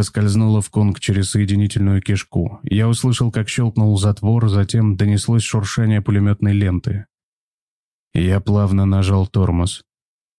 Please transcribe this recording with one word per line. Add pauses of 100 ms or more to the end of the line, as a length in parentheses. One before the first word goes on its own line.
скользнула
в
Кунг
через
соединительную
кишку.
Я
услышал,
как
щелкнул
затвор,
затем
донеслось
шуршание
пулеметной
ленты. (1080)
Я
плавно
нажал
тормоз. (560)